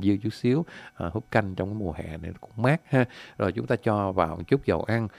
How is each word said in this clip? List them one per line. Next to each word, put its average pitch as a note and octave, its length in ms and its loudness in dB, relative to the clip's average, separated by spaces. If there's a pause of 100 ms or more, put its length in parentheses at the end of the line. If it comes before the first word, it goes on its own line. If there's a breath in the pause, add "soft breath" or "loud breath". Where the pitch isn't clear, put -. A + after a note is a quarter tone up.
dư G2+ 140 4
chút A2 160 -4
xíu, C3+ 320 2 (300 loud breath)
à, F2 180 -6
húp - 180 -6
canh G2+ 240 2
trong F#2 140 -2
cái G#2 60 -6
mùa G2+ 180 -4
hè D#2+ 240 -10
này E2 240 -10
cũng - 160 -20
mát C3+ 280 2
ha. C3 200 4 (340 loud breath)
Rồi G2 140 2
chúng A#2 140 -4
ta A#2+ 100 2
cho G#2 360 2
vào E2+ 240 2
một F2+ 100 -8
chút C#3 180 2
dầu E2+ 180 2
ăn, A2+ 260 0 (100)